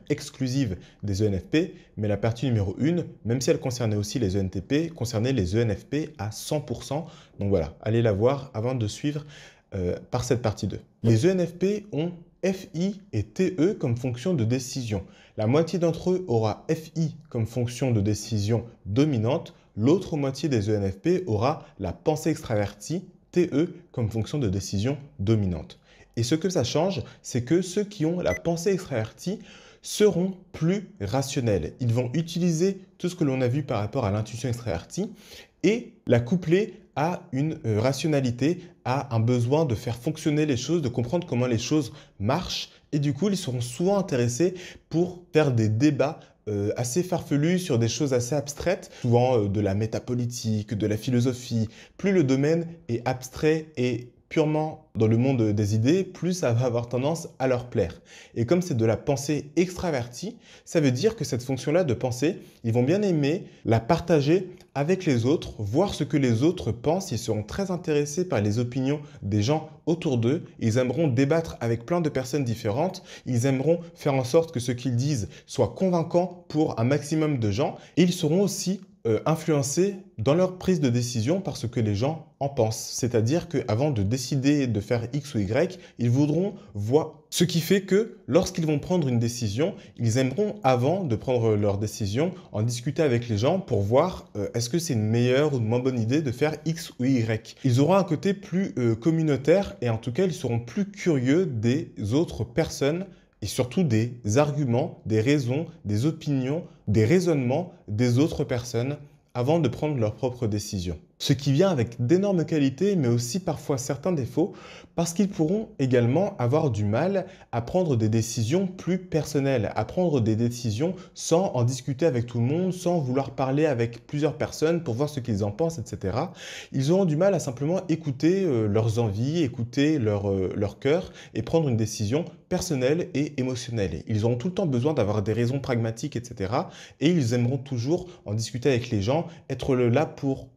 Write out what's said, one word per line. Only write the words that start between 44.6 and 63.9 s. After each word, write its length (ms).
pour 340
faire 180
des 180
débats, 500
euh, 300
assez 240
farfelus 560
sur 220
des 80
choses 260
assez 220
abstraites, 560
souvent, 380
euh, 80
de 120
la 140
métapolitique, 1040
de 100
la 120
philosophie. 720
Plus 140
le 120
domaine 440
est 180
abstrait 580
et 320
purement 600
dans 100
le 120
monde 340
des 240
idées, 280
plus 300
ça 200
va 120
avoir 240
tendance 480
à 100
leur 220
plaire. 320
Et 140
comme 160
c'est 120
de 80
la 140
pensée 580
extravertie, 840
ça 140
veut 100
dire 260
que 80
cette 200
fonction-là 400
de 100
pensée, 460
ils 100
vont 80
bien 220
aimer 400
la 160
partager 720